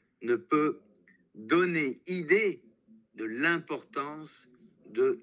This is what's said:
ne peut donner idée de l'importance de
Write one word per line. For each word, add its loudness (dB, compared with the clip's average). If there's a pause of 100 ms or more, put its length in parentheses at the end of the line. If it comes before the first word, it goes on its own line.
(220)
ne 2
peut 0 (560)
donner 0
idée 0 (520)
de -10
l'importance -4 (460)
de 2